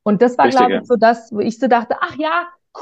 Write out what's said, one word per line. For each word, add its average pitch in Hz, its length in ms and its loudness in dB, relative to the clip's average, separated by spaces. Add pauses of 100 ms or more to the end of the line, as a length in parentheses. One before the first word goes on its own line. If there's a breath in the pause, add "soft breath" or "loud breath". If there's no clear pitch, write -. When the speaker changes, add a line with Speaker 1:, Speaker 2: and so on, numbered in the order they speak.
Speaker 1:
Und 208 180 0
das 247 160 2
war, 269 120 4
Speaker 2:
Richtig, - 20 0
Speaker 1:
glaub 247 240 2
ich, 226 60 -2
Speaker 2:
ja. - 40 -8
Speaker 1:
so 247 120 0
das, 233 360 0
wo 208 60 -6
ich 214 220 -4
so 262 80 0
dachte, 233 320 0
„Ach 339 180 -6
ja, 330 300 -4 (340)